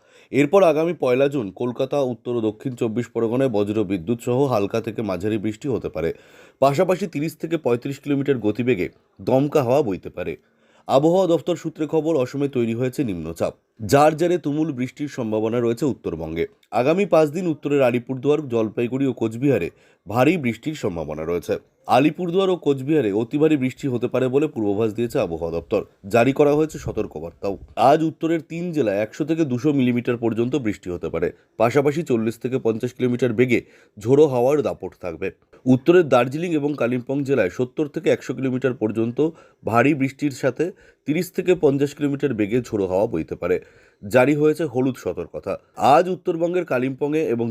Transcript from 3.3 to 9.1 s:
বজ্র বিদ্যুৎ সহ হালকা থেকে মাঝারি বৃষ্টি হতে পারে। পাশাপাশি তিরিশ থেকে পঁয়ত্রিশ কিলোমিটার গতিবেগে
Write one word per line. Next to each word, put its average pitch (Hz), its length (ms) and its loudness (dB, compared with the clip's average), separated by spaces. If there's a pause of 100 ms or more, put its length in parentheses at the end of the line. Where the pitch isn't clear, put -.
বজ্র 104 280 0
বিদ্যুৎ 98 380 -2
সহ 123 160 -2 (100)
হালকা 110 340 0
থেকে 113 200 -8
মাঝারি 104 360 -2
বৃষ্টি 107 300 -6
হতে 98 220 -4
পারে। 82 200 -4 (520)
পাশাপাশি 170 460 2
তিরিশ 151 280 -6
থেকে 165 220 -6
পঁয়ত্রিশ 131 420 -2
কিলোমিটার 139 460 0
গতিবেগে 104 420 0 (320)